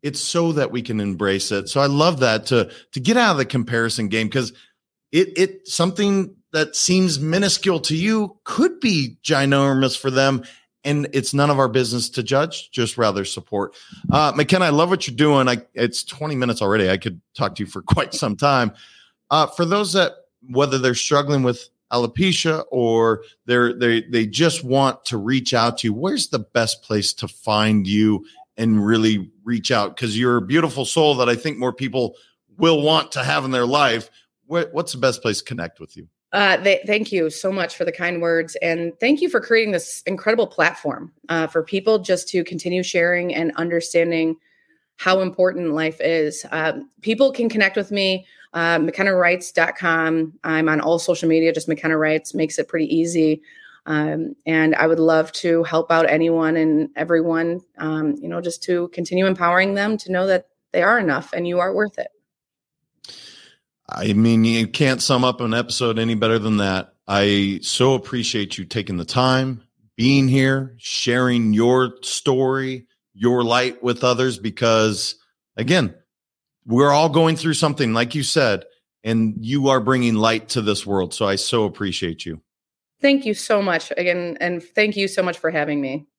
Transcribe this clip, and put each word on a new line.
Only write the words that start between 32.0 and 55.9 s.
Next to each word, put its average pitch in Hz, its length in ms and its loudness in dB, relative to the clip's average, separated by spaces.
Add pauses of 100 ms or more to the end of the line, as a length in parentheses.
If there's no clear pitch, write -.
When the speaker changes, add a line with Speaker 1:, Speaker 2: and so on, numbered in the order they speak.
Speaker 1:
will 165 240 4
want 156 320 0
to 131 100 -6
have 143 220 -2
in 131 60 -4
their 123 140 2
life. 127 440 2 (380)
Wh-, 165 260 -4
what's 143 180 -4
the 135 60 -10
best 127 240 0
place 104 180 -2
to - 60 -14
connect 87 340 -10
with - 160 -20
you? 85 120 -20 (240)
Speaker 2:
Uh, 190 260 2
th-, 190 300 2
thank 214 240 -2
you 165 180 0
so 190 220 -6
much 180 240 -4
for 180 100 -4
the 175 60 -2
kind 175 280 -4
words. 165 400 0
And 170 400 -4
thank 285 220 2
you 349 80 0
for - 100 2
creating 226 320 2
this - 360 -4
incredible 208 400 0
platform, 160 640 -2 (180)
uh, 165 160 0
for 160 160 -2
people 196 380 0
just 180 300 -2
to 180 140 0
continue 180 380 -4
sharing 175 540 0
and 165 200 -2
understanding 165 840 0 (580)
how 185 260 0
important 175 520 -2
life 160 280 -4
is. 160 480 -2
Um, 156 400 -4 (120)
people 226 300 2
can 240 180 -2
connect 214 260 0
with 202 160 -6
me, 190 340 -2 (280)
uh, 165 260 0
mckenna 190 360 0
writes 180 360 0
dot 165 260 0
com. 160 560 0 (100)
I'm 160 260 0
on 156 120 0
all 170 160 2
social 170 320 -2
media, 165 240 4
just 160 140 -6
McKenna 160 300 -2
Writes 156 360 -2
makes 160 240 -2
it - 100 -2
pretty 160 280 -2
easy. 160 460 2 (440)
Um, 156 500 -4 (100)
and 160 300 2
I 160 120 2
would 160 120 2
love 160 340 2
to 165 300 0
help 165 280 -2